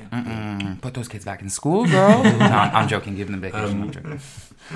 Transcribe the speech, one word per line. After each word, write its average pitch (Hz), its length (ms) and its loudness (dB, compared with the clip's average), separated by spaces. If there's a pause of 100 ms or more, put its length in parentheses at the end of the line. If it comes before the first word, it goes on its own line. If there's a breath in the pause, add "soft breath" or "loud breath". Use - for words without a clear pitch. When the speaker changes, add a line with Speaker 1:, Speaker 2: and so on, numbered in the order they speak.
(120)
Speaker 1:
Mm-mm. 107 680 -8
Put 127 140 -10
those 120 140 -10
kids 101 160 -14
back 98 180 -12
in 98 80 -10
school, 185 360 0
girl. 196 360 6
<laughs> - 20 2
No, 220 60 8
I'm, 104 460 4
I'm 110 120 2
joking. 98 280 -4
Give 98 140 -6
them 95 100 -6
vacation. 98 240 -6
Speaker 2:
Um, 101 180 -4
Speaker 1:
I'm 104 100 -6
joking. 147 280 -12 (560 loud breath)